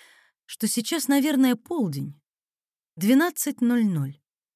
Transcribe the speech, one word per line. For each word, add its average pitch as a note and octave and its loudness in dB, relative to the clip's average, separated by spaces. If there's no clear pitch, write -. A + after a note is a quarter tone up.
что - -8
сейчас, C4+ -4
наверное, C4+ 4
полдень. D#3+ -6
Двенадцать C4 0
ноль A#3+ 2
ноль. C#3+ -4